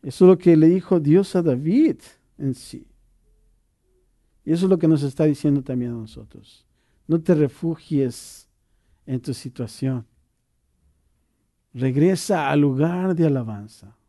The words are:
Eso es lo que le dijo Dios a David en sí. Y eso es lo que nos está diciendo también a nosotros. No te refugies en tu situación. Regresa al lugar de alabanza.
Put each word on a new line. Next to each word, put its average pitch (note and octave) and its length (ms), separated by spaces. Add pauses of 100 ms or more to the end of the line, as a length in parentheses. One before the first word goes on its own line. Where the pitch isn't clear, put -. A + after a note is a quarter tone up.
Eso E3 240
es - 20
lo F#3 100
que E3+ 200
le D#3 100
dijo F3+ 320
Dios D#3+ 380
a F3 40
David E3 580 (380)
en C3+ 160
sí. - 320 (1600)
Y - 80
eso E3+ 140
es F#3+ 40
lo F#3 80
que E3 120
nos D3+ 120
está C#3+ 220
diciendo C#3+ 400
también B2 280
a A#2 40
nosotros. A2 720 (400)
No E3 140
te F3 140
refugies D3 1120 (560)
en B2+ 160
tu C3+ 120
situación. B2 720 (1700)
Regresa C#3+ 760
al C#3+ 100
lugar E3 560
de E3 100
alabanza. A2 720 (120)